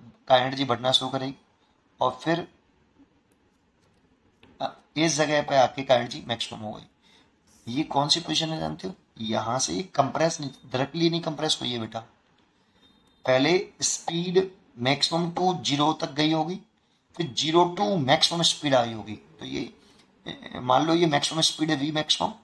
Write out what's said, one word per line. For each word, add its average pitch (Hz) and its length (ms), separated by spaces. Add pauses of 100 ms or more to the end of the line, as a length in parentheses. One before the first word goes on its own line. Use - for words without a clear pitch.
(280)
का 131 100
एनर्जी 135 280
बढ़ना 123 260
शुरू 131 200
करेगी, 135 240 (640)
और 127 240
फिर, 165 240 (2250)
अ, 135 80 (280)
इस 156 180
जगह 147 260
पे 139 160
आके 131 260
का 135 120
एनर्जी 123 320
मैक्सिमम 113 340
हो 107 120
गई। - 140 (800)
ये 127 180
कौन 143 240
सी 165 100
position 156 300
है 160 100
जानते 160 280
हो, 185 60 (280)
यहाँ 113 380
से 156 140
ये 185 100 (120)
compress 143 460
नहीं, 139 80 (160)
directly 139 440
नहीं 165 120
compress 151 400
हुई 123 100
है 120 80
बेटा, 113 200 (1300)
पहले 139 320 (260)
speed 180 680 (300)
maximum 143 520
to 180 160 (160)
zero 139 240 (140)
तक 151 120
गई 151 180
होगी, 160 280 (580)
फिर 147 180
zero 160 360
to 202 140 (180)
maximum 160 420
speed 147 280
आई 117 200
होगी। 107 220 (240)
तो - 60
ये, 131 280 (840)
मान 127 300
लो 165 80
ये 170 120
maximum 151 360
speed 156 300
है 156 80
V 147 140
maximum, 156 380 (120)